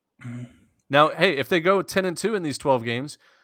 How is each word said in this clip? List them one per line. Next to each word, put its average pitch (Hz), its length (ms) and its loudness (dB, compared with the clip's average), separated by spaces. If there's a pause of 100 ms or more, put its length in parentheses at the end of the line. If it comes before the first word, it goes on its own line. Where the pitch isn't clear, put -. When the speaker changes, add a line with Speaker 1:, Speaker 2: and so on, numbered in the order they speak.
(240)
Speaker 1:
Mm. 120 220 -12 (420)
Speaker 2:
Now, 147 200 6
hey, 165 280 0
if 131 120 -2
they 190 120 2
go 185 220 2
ten 185 220 -2
and 180 120 -4
two 214 200 -2
in 185 80 -4
these 143 140 -4
twelve 131 260 0
games, 123 340 -6 (260)